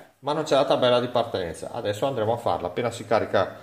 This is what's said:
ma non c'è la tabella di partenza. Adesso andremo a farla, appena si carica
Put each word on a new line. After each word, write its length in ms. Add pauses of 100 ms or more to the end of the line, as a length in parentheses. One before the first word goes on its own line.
(200)
ma 120
non 120
c'è 100
la 100
tabella 360
di 80
partenza. 640
Adesso 340
andremo 280
a 40
farla, 300
appena 240
si 120
carica 580